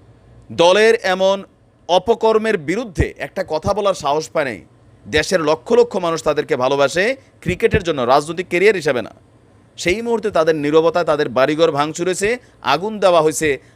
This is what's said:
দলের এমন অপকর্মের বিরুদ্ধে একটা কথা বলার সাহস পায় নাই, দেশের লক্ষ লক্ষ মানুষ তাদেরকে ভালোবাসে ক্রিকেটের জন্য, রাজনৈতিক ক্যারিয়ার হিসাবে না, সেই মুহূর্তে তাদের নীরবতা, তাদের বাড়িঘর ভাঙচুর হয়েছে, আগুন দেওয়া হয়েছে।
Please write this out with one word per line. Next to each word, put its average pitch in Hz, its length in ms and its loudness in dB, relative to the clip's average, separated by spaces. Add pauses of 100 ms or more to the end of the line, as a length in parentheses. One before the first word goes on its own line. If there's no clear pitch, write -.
(520)
দলের 202 500 4
এমন 190 420 0 (440)
অপকর্মের 220 680 2
বিরুদ্ধে 165 600 -4
একটা 160 300 -8
কথা 156 260 -2
বলার 202 200 0
সাহস 156 340 -2
পায় 156 160 -2
নাই, 101 200 -8 (440)
দেশের 156 320 0
লক্ষ 160 320 -2
লক্ষ 240 240 2
মানুষ 165 260 -4
তাদেরকে 147 340 -2
ভালোবাসে 139 600 0 (240)
ক্রিকেটের 208 420 -2
জন্য, 156 200 -2
রাজনৈতিক 147 460 0
ক্যারিয়ার 190 280 2
হিসাবে 139 260 -2
না, - 120 -12 (640)
সেই 202 260 -2
মুহূর্তে 226 280 -2
তাদের 160 260 2
নীরবতা, 160 480 2
তাদের 147 240 0
বাড়িঘর 147 440 2
ভাঙচুর 151 340 -2
হয়েছে, 202 320 -2 (240)
আগুন 185 360 -2
দেওয়া 180 240 4
হয়েছে। 156 360 0 (180)